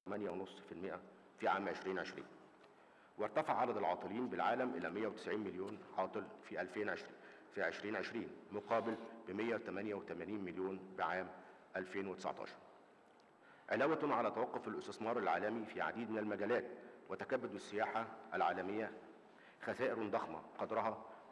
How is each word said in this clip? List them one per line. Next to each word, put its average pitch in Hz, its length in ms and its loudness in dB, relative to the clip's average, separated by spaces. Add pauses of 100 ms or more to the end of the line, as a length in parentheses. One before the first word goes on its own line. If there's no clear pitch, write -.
تمانية 101 240 -2
ونص 92 300 -6
في - 120 -12
المائة 92 280 -4 (380)
في 107 100 2
عام 98 200 4
عشرين 92 300 0
عشرين، 73 260 -4 (920)
وارتفع 110 420 2
عدد 120 160 4
العاطلين 98 520 2
بالعالم 104 460 4
إلى 85 160 -2
مية 104 160 0
وتسعين 98 340 0
مليون 98 380 -2 (200)
عاطل 95 260 2 (180)
في 82 180 -4
ألفين 101 280 -2
عشرين، - 260 -2 (400)
في 101 80 0
عشرين 95 340 0
عشرين، 95 320 -2 (240)
مقابل 110 440 2 (320)
بمية 110 280 2
تمانية 101 380 -2
وتمانين 92 500 -4
مليون 92 360 -2 (180)
بعام 90 300 2 (480)
ألفين 95 320 -2
وتسعتاشر. - 480 -4 (1120)
علاوة 143 460 4
على 113 160 6
توقف 117 380 0
الاستثمار 110 500 0
العالمي 101 480 4
في - 140 -4
عديد 107 300 0
من 110 80 2
المجالات 104 460 2 (440)
وتكبد 117 460 -2
السياحة 107 520 0 (280)
العالمية 92 580 2 (680)
خسائر 113 460 0
ضخمة 82 340 0 (160)
قدرها 107 460 2 (280)